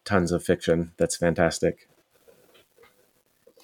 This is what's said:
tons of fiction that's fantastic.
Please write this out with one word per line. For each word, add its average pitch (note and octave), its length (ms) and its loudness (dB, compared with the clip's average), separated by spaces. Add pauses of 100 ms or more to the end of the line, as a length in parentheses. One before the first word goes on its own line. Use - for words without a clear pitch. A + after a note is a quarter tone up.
tons F2 280 0
of E2+ 120 0
fiction E2+ 540 0
that's - 180 -2
fantastic. E2+ 720 -2 (1800)